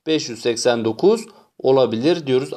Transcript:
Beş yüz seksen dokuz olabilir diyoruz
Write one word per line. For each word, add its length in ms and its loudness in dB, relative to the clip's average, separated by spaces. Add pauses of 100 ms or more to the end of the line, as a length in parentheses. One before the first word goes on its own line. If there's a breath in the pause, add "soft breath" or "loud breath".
Beş 220 -2
yüz 120 -12
seksen 440 0
dokuz 400 2 (320 soft breath)
olabilir 720 0
diyoruz 300 0